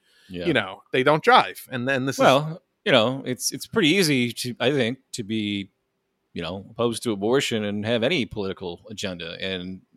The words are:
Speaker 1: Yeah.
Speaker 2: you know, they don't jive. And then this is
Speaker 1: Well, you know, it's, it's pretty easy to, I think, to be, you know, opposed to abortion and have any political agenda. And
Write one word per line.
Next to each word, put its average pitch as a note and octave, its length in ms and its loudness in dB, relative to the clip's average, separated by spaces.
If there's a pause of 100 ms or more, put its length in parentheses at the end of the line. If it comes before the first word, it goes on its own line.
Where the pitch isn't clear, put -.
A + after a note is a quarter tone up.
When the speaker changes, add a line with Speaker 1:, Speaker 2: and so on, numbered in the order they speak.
(280)
Speaker 1:
Yeah. F#2+ 180 -6
Speaker 2:
you E3+ 80 2
know, G2 280 -2 (100)
they C3 100 2
don't D3 220 4
jive. F#3+ 360 4 (100)
And A#2+ 180 -4
then C3+ 180 0
this C3+ 100 -4
is - 40 -8
Speaker 1:
Well, D#3 420 4 (220)
you G3+ 80 2
know, B2+ 340 4
it's, - 260 -4
it's C3+ 140 -12
pretty G3+ 240 2
easy D3 420 2
to, B2 260 -8
I B2 120 2
think, C3 280 0 (140)
to - 100 -8
be, G2+ 460 -2 (640)
you F2 100 -6
know, F#2 280 -8
opposed A#2 340 -2
to A#2+ 80 0
abortion A2+ 500 0
and G#2 240 -4
have A2+ 160 0
any C#3 240 2
political F#2 540 -8 (100)
agenda. F2 500 -8
And F#2 420 -6 (140)